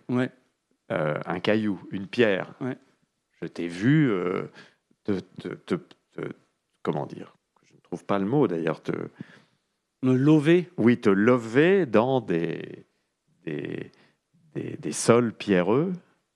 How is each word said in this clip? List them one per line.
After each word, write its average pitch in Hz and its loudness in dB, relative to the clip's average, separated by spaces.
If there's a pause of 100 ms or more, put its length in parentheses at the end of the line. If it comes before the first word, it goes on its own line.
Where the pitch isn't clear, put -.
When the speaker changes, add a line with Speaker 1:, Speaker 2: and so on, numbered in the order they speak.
Speaker 1:
Ouais. 127 -2 (640)
Speaker 2:
Euh, 76 -2
un 90 -6
caillou, 107 0 (100)
une 98 -8
pierre. 101 0
Speaker 1:
Ouais. 127 -8 (640)
Speaker 2:
Je 85 -10
t'ai 85 -8
vu, 123 2
euh, 95 -2 (580)
te, 98 -2 (220)
te, 92 -10
te, - -6 (380)
te, - -14 (600)
comment 76 -4
dire, - -16 (300)
je - -20
ne - -20
trouve - -14
pas 101 -2
le 95 -2
mot 127 2
d'ailleurs, 82 -4
te - -6 (1080)
Speaker 1:
Me 131 2
lever. 151 4
Speaker 2:
Oui, 117 4
te 214 4
lever 127 4
dans 120 2
des, 85 -6 (600)
des, 82 -10 (640)
des, - -8
des 78 -8
sols 120 2
pierreux 101 0 (440)